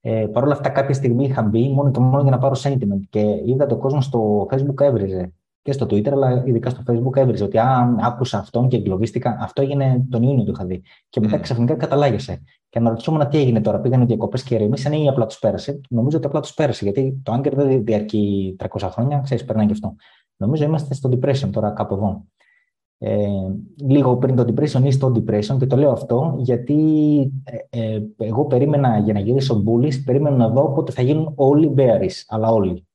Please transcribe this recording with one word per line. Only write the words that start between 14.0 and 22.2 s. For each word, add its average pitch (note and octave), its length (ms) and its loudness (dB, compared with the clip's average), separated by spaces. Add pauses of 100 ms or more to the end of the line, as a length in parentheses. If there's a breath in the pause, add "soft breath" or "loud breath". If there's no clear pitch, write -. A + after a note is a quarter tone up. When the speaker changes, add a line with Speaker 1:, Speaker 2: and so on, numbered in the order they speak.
Speaker 1:
διακοπές A2 380 -2
και - 120 -4
ηρεμήσανε A2 440 0
ή D3+ 100 2
απλά A#2+ 180 0
τους - 120 -14
πέρασε; A#2 500 -4
Νομίζω B2+ 280 0
ότι D3+ 100 -2
απλά D3 140 -2
τους - 140 -12
πέρασε, B2+ 300 -2
γιατί C3 380 -2
το B2+ 120 -4
Anger C#3 200 0
δεν C3+ 300 2
διαρκεί G#2 720 0
τριακόσια G2 320 -6
χρόνια, C#3 300 -2
ξέρεις, B2 240 -4
περνάει A2 220 0
και G#2 60 2
αυτό. - 220 -6 (420 soft breath)
Νομίζω D3 280 0
είμαστε D3+ 300 -2
στο B2+ 180 -2
depression B2+ 380 0
τώρα, G#2 200 -2
κάπου G#2 240 -4
εδώ. G2 300 -4 (760)